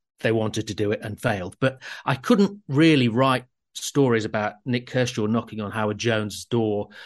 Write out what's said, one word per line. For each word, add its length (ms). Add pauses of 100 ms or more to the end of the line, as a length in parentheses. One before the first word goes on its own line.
(200)
they 120
wanted 360
to 60
do 180
it 100
and 180
failed. 400
But 220 (220)
I 100
couldn't 540
really 400
write 360 (300)
stories 500
about 300 (100)
Nick 220
Kershaw 400
knocking 340
on 100
Howard 280
Jones' 480
door 420 (180)